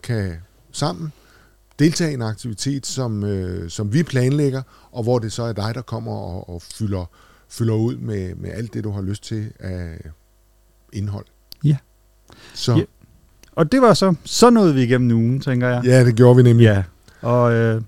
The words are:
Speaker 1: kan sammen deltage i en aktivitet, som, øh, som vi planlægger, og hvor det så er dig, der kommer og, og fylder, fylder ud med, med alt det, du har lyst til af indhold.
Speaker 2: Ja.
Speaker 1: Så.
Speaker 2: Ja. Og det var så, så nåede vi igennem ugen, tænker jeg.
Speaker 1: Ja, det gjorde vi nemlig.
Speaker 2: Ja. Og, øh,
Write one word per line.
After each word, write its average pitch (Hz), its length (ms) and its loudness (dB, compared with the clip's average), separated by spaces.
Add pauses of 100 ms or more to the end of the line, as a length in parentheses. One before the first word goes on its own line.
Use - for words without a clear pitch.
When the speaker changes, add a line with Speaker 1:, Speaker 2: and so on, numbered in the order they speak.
Speaker 1:
kan 101 300 -4 (380)
sammen 165 400 -6 (680)
deltage 160 320 0
i - 20 -8
en 127 80 -8
aktivitet, 113 640 -8
som, 113 380 -6
øh, 92 460 -6
som 104 240 -8
vi 165 100 0
planlægger, 131 580 -2 (300)
og 123 120 -8
hvor 123 160 0
det 110 120 -8
så 120 120 -8
er 117 100 -6
dig, 104 220 -6
der 127 60 -10
kommer 113 300 -10
og, 98 380 -12
og 87 120 -12
fylder, 98 440 -8 (440)
fylder 113 260 -4
ud 117 220 -2
med, 98 380 -8
med 87 180 -12
alt 107 200 -12
det, 117 100 -8
du 107 80 -8
har 101 100 -8
lyst 95 220 -8
til 110 360 -10
af 90 380 -12 (960)
indhold. 98 320 -8 (380)
Speaker 2:
Ja. 147 140 2 (760)
Speaker 1:
Så. - 220 -2
Speaker 2:
Ja. 156 60 4 (760)
Og 160 160 0
det 262 100 4
var 226 120 8
så, 190 200 2 (120)
så - 240 4
nåede 208 240 4
vi 131 100 2
igennem 123 340 2
ugen, 120 240 0
tænker 123 260 -2
jeg. 123 180 -2
Speaker 1:
Ja, 127 200 6
det 120 100 4
gjorde 123 200 8
vi 123 80 8
nemlig. 117 220 8
Speaker 2:
Ja. 101 180 4 (380)
Og, 120 320 0
øh, 113 340 0